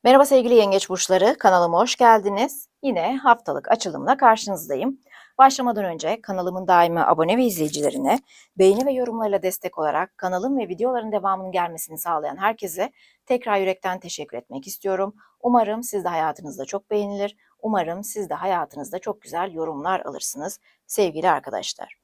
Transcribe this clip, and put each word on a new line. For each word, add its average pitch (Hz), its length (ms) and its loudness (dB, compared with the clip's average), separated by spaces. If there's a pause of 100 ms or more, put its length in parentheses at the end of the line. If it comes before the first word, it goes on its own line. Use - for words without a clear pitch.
Merhaba 269 220 8
sevgili 254 280 4
yengeç 196 360 4
burçları, 190 480 2
kanalıma 175 420 4
hoş 240 160 0
geldiniz. 220 720 2 (140)
Yine 226 340 -2
haftalık 233 540 0
açılımla 180 460 0
karşınızdayım. 214 800 0 (380)
Başlamadan 247 480 4
önce 175 360 -6
kanalımın 185 460 -4
daimi 170 320 6
abone 170 380 2
ve 254 60 2
izleyicilerine 151 760 -2 (380)
beğeni 196 280 6
ve 285 60 2
yorumlarıyla 226 520 -2
destek 180 340 -6
olarak 156 400 -2
kanalım 196 400 -2
ve 220 100 -4
videoların 220 440 -4
devamının 190 400 -4
gelmesini 170 460 -6
sağlayan 151 400 -4
herkese 196 540 -4 (340)
tekrar 240 320 -2
yürekten 190 420 -2
teşekkür 160 380 -12
etmek 135 300 -14
istiyorum. 196 480 -4 (240)
Umarım 233 440 0
siz 202 200 -6
de 175 60 -2
hayatınızda 151 560 -6
çok - 240 -10
beğenilir, 202 480 -4 (220)
umarım 190 440 -4
siz 202 260 -10
de - 40 -4
hayatınızda 170 680 -6
çok 208 220 -8
güzel 180 320 -8
yorumlar 160 460 -4
alırsınız - 600 -10 (280)
sevgili 170 420 0
arkadaşlar. 135 720 -6